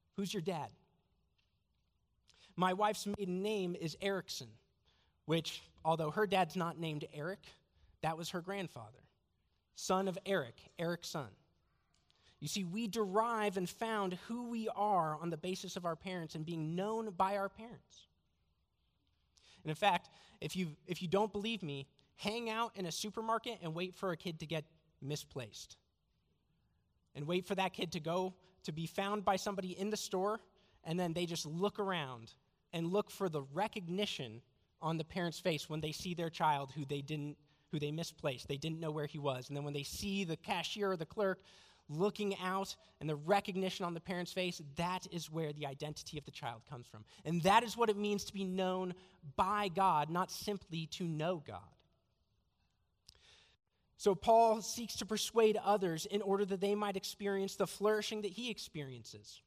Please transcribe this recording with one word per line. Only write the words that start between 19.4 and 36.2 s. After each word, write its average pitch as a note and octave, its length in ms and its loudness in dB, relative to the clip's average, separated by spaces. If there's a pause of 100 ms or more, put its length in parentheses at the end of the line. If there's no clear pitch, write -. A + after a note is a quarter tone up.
And D#3 80 -4
in D#3 40 -2
fact, F#3+ 360 4 (300)
if - 140 -4
you, F3 220 -2 (100)
if F3 140 -4
you F3+ 80 -2
don't G3+ 240 4
believe G#3+ 300 -2
me, C#3 240 -6 (300)
hang A3+ 340 -2
out A3+ 260 -2
in F#3+ 100 -2
a D#3+ 60 -4
supermarket A3+ 680 -2
and D#3+ 120 -4
wait F#3 220 -4
for F#3 160 -2
a D#3+ 40 -4
kid E3 240 -6
to D#3+ 60 -8
get D#3 180 -2 (360)
misplaced. - 760 -8 (1400)
And D3 120 -6
wait F3+ 200 2
for G3+ 80 -2
that F#3 180 2
kid E3+ 200 -4
to F3 80 -2
go F3+ 340 0 (300)
to E3 80 -4
be D#3+ 140 -4
found G3+ 380 -2
by G3 120 6
somebody F#3+ 340 -4
in F#3+ 200 -4
the G#3+ 60 -2
store, G3+ 420 0 (460)
and E3 160 0
then E3+ 140 0
they F3 120 0
just E3 200 -4
look F3+ 340 0
around C#3 520 -2 (420)
and E3+ 180 0
look G3+ 180 2
for F#3+ 180 -2
the D3+ 140 -2 (120)
recognition F3 880 -2 (400)
on E3 160 0
the D#3+ 60 -4
parent's F3 360 -2
face D#3+ 300 0
when D#3 100 -4
they D#3 120 -2
see F3+ 200 -6
their E3 180 -2